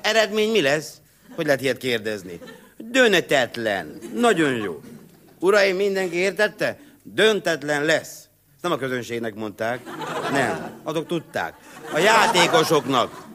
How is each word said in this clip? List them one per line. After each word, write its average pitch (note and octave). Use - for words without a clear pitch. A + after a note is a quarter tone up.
eredmény G#3+
mi A3
lesz? D3
Hogy E3
lehet C#3
ilyet B2+
kérdezni? G#2+
Döntetlen. C3+
Nagyon F#3
jó. G2
Uraim, G3
mindenki F#3+
értette? F3
Döntetlen D3+
lesz. -
Ezt -
nem F3
a D3+
közönségnek A#2
mondták. A2
Nem. C3
Azok D#3
tudták. G2+
A D3
játékosoknak. D#3+